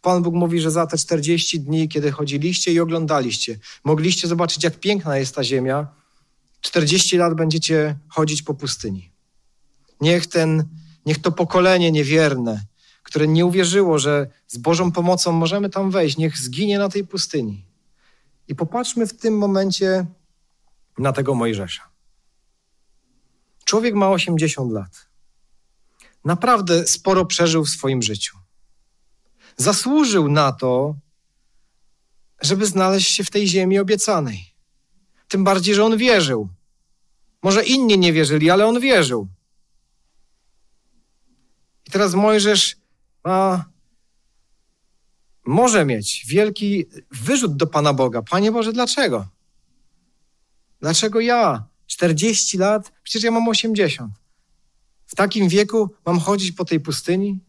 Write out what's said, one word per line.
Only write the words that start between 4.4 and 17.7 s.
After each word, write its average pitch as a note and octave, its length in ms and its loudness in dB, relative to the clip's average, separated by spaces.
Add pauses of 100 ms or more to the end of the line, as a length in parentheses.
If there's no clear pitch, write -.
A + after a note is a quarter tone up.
jak E3 160 -2
piękna E3 380 -2
jest C3 160 -4
ta C#3 100 -4
ziemia. C3 420 -2 (760)
Czterdzieści F3 560 0
lat E3+ 180 2
będziecie D#3 640 0 (100)
chodzić D3+ 340 -2
po D3+ 120 -6
pustyni. G#2 580 -10 (880)
Niech E3+ 260 2
ten, D#3+ 420 0 (380)
niech D#3 120 0
to F3 140 -2
pokolenie F3+ 600 4
niewierne, C#3 720 0 (380)
które D#3 260 -2
nie D#3+ 180 4
uwierzyło, F3+ 520 2
że C#3+ 320 0 (160)
z - 120 -12
Bożą E3+ 340 0
pomocą F3 400 0
możemy F3 380 0
tam G3 200 -2
wejść, E3 260 0
niech D#3 220 -2
zginie D#3 400 -2
na G3+ 100 0
tej G3 180 -6
pustyni. A2 580 -6 (840)